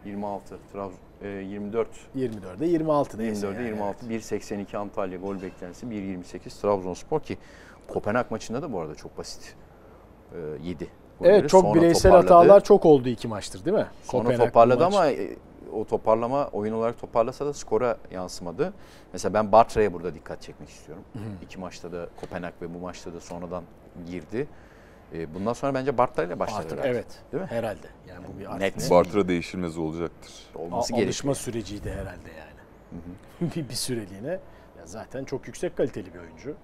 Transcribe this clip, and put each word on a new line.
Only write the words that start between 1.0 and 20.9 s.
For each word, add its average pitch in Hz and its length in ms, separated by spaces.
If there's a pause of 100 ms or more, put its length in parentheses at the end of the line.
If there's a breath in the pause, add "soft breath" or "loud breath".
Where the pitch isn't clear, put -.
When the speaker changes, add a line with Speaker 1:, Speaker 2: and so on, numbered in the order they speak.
Speaker 1:
e, 98 60
yirmi 101 440
dört. 113 160 (260)
Speaker 2:
Yirmi 113 280
dörde 95 240
yirmi 160 260
altı 143 260
neyse 107 280
Speaker 1:
Yirmi - 20
dörde 101 140
Speaker 2:
yani, 120 100
Speaker 1:
yirmi 107 120
altı, 98 160
Speaker 2:
evet. 123 100
Speaker 1:
bir 113 100
seksen 104 380
iki 101 200
Antalya 98 400
gol 95 240
beklentisi, 92 480
bir 104 120
yirmi 92 220
sekiz - 360
Trabzonspor 101 600
ki - 180 (500 loud breath)
Kopenhag 110 420
maçında 110 320
da 165 100
bu 95 80
arada 76 140
çok - 240
basit, - 380 (760 soft breath)
e, 82 60 (300)
yedi 87 200 (300)
golleri. 175 160
Speaker 2:
Evet, 175 160
çok 190 120
Speaker 1:
Sonra 104 120
Speaker 2:
bireysel 170 360
Speaker 1:
toparladı. 180 240
Speaker 2:
hatalar 185 300
çok 202 220
oldu 139 220
iki 120 200
maçtır 95 360
değil 185 120
mi? 127 100 (180)
Speaker 1:
Sonra 127 180
Speaker 2:
Kopenhag 120 240
Speaker 1:
toparladı 120 380
Speaker 2:
maç. 185 100
Speaker 1:
ama, 175 160
e, 90 260 (360)
o 107 120
toparlama 117 640
oyun 104 260
olarak 113 260
toparlasa 123 460
da 147 60
skora 117 460 (120)
yansımadı. 92 600 (400 soft breath)
Mesela 92 220
ben 104 180
Bartra'ya 110 400
burada 85 220
dikkat 78 280
çekmek - 260
istiyorum. 85 440